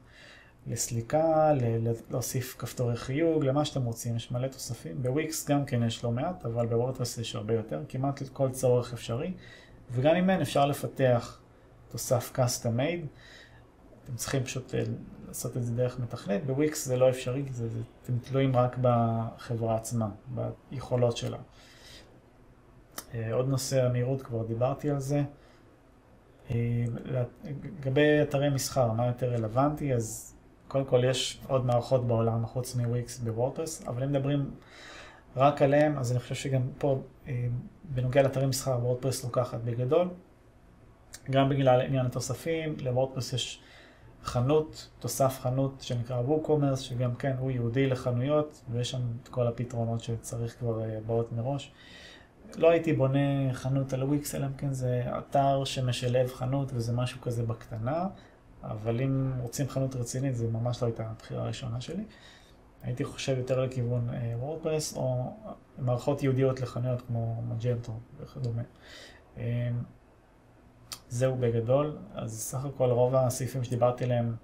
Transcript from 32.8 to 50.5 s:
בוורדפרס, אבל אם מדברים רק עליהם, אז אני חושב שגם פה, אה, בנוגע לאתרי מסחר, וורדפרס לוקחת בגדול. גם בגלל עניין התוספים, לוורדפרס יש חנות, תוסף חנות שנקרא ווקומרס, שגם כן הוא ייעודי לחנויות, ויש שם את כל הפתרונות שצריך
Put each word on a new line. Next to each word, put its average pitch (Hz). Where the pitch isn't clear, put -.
בוורדפרס, 127
אבל 120
אם 139
מדברים 143
רק 143
עליהם, 147
אז 123
אני 123
חושב -
שגם 131
פה, 135
אה, 123
בנוגע 127
לאתרי 135
מסחר, 131
וורדפרס 127
לוקחת 120
בגדול. 127
גם 135
בגלל 131
עניין 131
התוספים, 156
לוורדפרס 127
יש -
חנות, 147
תוסף 127
חנות 135
שנקרא 123
ווקומרס, 143
שגם 123
כן 131
הוא 131
ייעודי 123
לחנויות, 131
ויש 120
שם 127
את -
כל 123
הפתרונות 117
שצריך 117